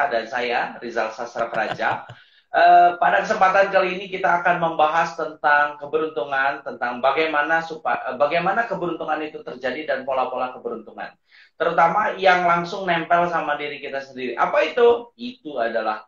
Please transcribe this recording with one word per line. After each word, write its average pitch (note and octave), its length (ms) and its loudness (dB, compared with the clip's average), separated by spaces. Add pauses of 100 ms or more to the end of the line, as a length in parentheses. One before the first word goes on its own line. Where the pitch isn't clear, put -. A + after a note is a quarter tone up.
(120)
dan A2+ 160 -4
saya, B2 560 -4
Rizal A2+ 320 -4
Sastra A#2 320 -6
Praja. A2+ 560 -4
<laughs> - 240 -20 (220)
Eh, F3 480 8
pada F#3+ 240 4
kesempatan F#3+ 480 4
kali F3+ 240 2
ini G3 160 -10
kita F3 320 0
akan F3 160 2
membahas D#3 560 2
tentang D3 640 0
keberuntungan, C#3+ 880 -4
tentang B2 320 -6
bagaimana D3+ 640 0
supa-, B2+ 480 -6
eh, B2 80 -8
bagaimana F3 480 0
keberuntungan D#3+ 560 -6
itu D3+ 240 -10
terjadi C3 400 -8
dan C3+ 160 -2
pola-pola B2+ 480 -4
keberuntungan. A2 640 -12 (400)
Terutama E3+ 640 2
yang F3+ 240 4
langsung F3 480 0
nempel E3+ 400 0
sama D3+ 240 -2
diri D3 240 -8
kita C3+ 240 -8
sendiri. B2+ 320 -8
Apa - 320 2
itu? A#3+ 480 4
Itu B2 480 -8
adalah A2 460 -2